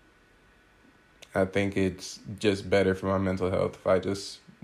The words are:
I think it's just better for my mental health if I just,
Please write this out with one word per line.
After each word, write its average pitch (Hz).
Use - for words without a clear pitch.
I 98
think 98
it's 95
just 98
better 95
for 95
my 95
mental 92
health 92
if -
I 95
just, -